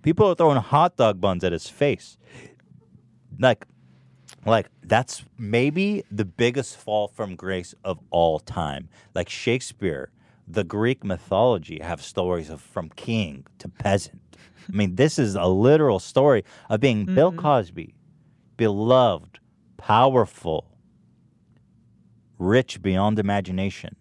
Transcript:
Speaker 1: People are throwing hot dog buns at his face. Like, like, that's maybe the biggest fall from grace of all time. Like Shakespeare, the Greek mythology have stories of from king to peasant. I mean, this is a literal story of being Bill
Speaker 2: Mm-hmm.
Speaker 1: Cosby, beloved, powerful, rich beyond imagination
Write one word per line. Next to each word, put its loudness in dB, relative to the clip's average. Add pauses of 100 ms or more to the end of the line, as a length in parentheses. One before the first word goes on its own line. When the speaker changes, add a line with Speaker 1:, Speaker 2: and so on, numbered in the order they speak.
Speaker 1:
People 2
are 2
throwing 4
hot 2
dog 2
buns 0
at 0
his -6
face. -4 (1200)
Like, 2 (800)
like, 2 (160)
that's -2 (140)
maybe -2
the -6
biggest -4
fall -4
from -10
grace -8 (100)
of -6 (100)
all 0
time. -10 (280)
Like -6
Shakespeare, -6 (360)
the -4
Greek -4
mythology -2
have -10
stories -6
of -16
from -12
king -6 (140)
to -18
peasant. -4 (480)
I -12
mean, 0
this 2
is 0
a -2
literal 4
story 2 (260)
of -2
being 2
Bill 2
Speaker 2:
Mm-hmm. -12
Speaker 1:
Cosby, -2 (640)
beloved, 2 (380)
powerful, 0 (1700)
rich 0
beyond 0
imagination -4